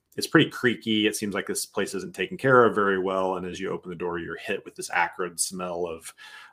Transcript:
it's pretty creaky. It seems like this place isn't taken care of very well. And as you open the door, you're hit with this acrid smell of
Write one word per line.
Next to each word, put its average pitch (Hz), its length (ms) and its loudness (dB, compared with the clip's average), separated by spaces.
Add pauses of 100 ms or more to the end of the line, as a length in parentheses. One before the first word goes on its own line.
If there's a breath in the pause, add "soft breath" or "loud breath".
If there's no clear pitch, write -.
(180)
it's - 100 -4
pretty 156 220 4
creaky. 107 580 0
It 104 80 0
seems 104 180 -4
like 98 140 -4
this - 180 -4
place - 280 -4
isn't 90 200 -6
taken 185 220 -4
care 127 300 8
of 95 100 4
very 98 240 2
well. 95 380 0
And 90 80 -6
as 87 120 -8
you 92 120 -6
open 90 200 -6
the 87 60 -8
door, 87 240 -4
you're 82 160 -8
hit - 300 -6
with - 100 -20
this - 160 -10
acrid 87 480 -2
smell 90 480 -4
of - 260 -12 (400 loud breath)